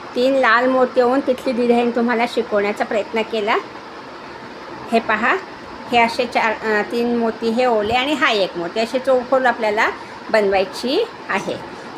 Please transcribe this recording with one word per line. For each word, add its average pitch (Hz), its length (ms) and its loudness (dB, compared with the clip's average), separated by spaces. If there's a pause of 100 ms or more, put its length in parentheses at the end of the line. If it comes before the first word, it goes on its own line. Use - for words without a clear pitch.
(140)
तीन 254 200 2
लाल 247 340 4
मोती 254 320 2
ओवून 247 200 4
तिथली 262 320 0
डिझाईन 240 380 2
तुम्हाला 233 380 2
शिकवण्याचा 214 560 0
प्रयत्न 226 380 -2
केला. 220 340 -2 (1400)
हे 233 60 4
पहा, 226 380 0 (560)
हे 240 60 4
असे 233 280 2
चार, 226 260 0 (140)
अ, 214 160 2 (100)
तीन 240 240 0
मोती 226 340 0
हे 240 140 2
ओवले 220 280 2
आणि 254 200 2
हा 294 180 2
एक 196 260 0
मोती, 170 240 -4
अशी 233 180 0
चौफूल 254 480 2
आपल्याला 233 440 2 (400)
बनवायची 214 760 2 (220)
आहे. 185 260 -2 (440)